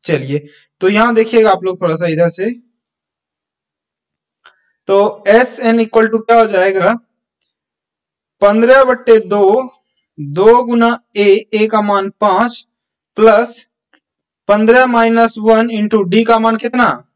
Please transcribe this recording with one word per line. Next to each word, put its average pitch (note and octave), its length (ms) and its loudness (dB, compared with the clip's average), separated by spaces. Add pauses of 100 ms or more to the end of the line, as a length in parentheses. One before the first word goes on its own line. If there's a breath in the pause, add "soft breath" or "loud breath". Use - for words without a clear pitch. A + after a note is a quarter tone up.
चलिए, C#3+ 440 -6 (320 soft breath)
तो F#3 80 0
यहाँ A3 260 0
देखिएगा A3+ 360 2
आप F3+ 120 -2
लोग F#3 200 -6
थोड़ा D#3+ 120 -2
सा E3 120 -6
इधर E3 220 -2
से, G3 260 -6 (2250 soft breath)
तो G3+ 400 0
एसएन A#3 500 0
equal A3 320 0
to A3 120 -2
क्या A#3 180 2
हो A3+ 80 4
जाएगा, F#3+ 520 -2 (1400)
पन्द्रह A#3 440 4
बट्टे B3+ 340 2
दो, G#3 560 0 (460)
दो G3 440 2
गुना A#3 360 -2 (160)
ए, G#3 380 0
ए G#3+ 120 0
का G#3+ 140 -2
मान G3+ 300 -4
पांच, G#3 580 -4 (480)
plus A3 500 0 (840)
पन्द्रह A3 360 2
minus A3+ 540 0
one A3 300 0
into G#3 400 -2
D A3 160 0
का A3+ 140 2
मान A3+ 180 0
कितना? A#3 600 -4